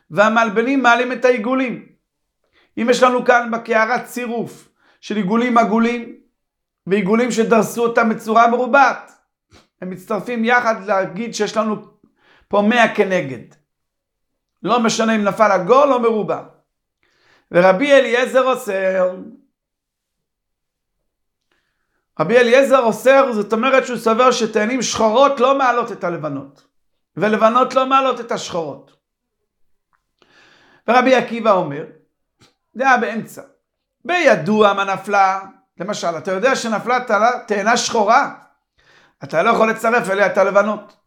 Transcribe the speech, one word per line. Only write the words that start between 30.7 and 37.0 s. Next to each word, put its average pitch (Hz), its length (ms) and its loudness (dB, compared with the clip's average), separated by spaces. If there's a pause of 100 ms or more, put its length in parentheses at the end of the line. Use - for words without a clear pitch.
ורבי 254 280 4
עקיבא 226 360 0
אומר, 143 340 -2 (880)
דעה 254 220 2
באמצע, 214 440 -6 (640)
בידוע 214 680 2
מה 196 100 -4
נפלה, 196 580 0 (380)
למשל, 180 380 -6
אתה 160 140 -8
יודע 226 240 0
שנפלה 233 440 -4
תעלה-, 226 480 0